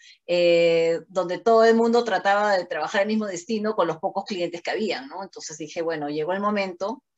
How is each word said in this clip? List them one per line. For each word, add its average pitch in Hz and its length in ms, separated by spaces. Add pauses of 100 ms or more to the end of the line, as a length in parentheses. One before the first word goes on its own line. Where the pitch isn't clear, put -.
(260)
eh, 170 840
donde 180 300
todo 226 260
el 226 100
mundo 233 300
trataba 202 500
de 175 100
trabajar 160 360
el 202 80
mismo 214 160
destino 208 500
con 185 120
los 156 100
pocos 196 260
clientes 175 380
que - 100
habían, 143 380
¿no? 175 140
Entonces 185 340
dije, 160 240
bueno, 160 260
llegó 151 240
el 190 80
momento 202 640 (140)